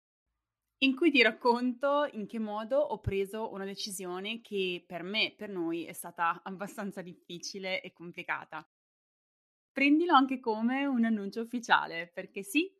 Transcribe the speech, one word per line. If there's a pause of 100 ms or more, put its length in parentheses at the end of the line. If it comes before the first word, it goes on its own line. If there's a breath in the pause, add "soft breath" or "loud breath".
(800)
in
cui
ti
racconto
in
che
modo
ho
preso
una
decisione
che
per
me,
per
noi,
è
stata
abbastanza
difficile
e
complicata. (1040)
Prendilo
anche
come
un
annuncio
ufficiale,
perché
sì,